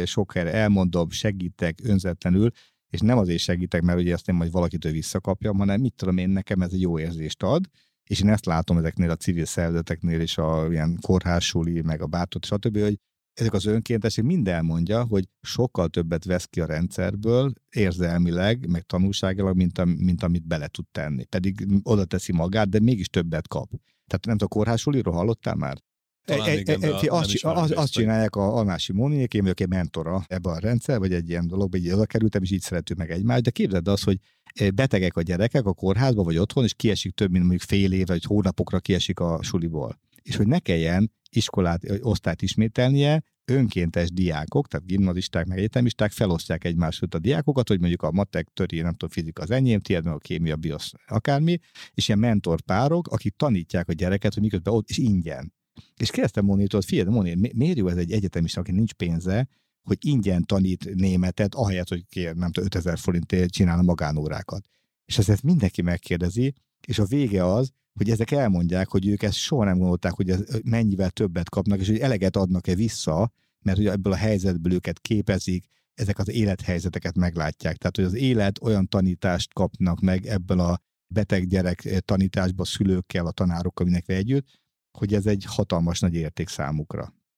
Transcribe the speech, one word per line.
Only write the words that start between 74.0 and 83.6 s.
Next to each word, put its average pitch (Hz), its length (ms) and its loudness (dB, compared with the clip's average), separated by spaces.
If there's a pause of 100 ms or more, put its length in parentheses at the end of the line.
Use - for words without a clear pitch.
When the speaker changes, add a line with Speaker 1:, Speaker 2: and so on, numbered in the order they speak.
Speaker 1:
a 87 40 0
helyzetből 92 560 0
őket 90 280 -2
képezik, 95 640 -2 (280)
ezek 101 240 -4
az 92 100 -2
élethelyzeteket 90 880 -2
meglátják. 82 600 -2
Tehát, 90 200 -4
hogy 98 80 2
az 90 100 0
élet 113 480 0
olyan 95 260 2
tanítást 92 640 0
kapnak 90 460 0
meg 92 260 0
ebből 92 340 0
a 87 200 0 (340)
beteg 95 320 0
gyerek, 90 380 0
eh, 98 140 0
tanításba 92 640 0
szülőkkel, 92 640 0
a 85 40 -2
tanárokkal, 87 540 -2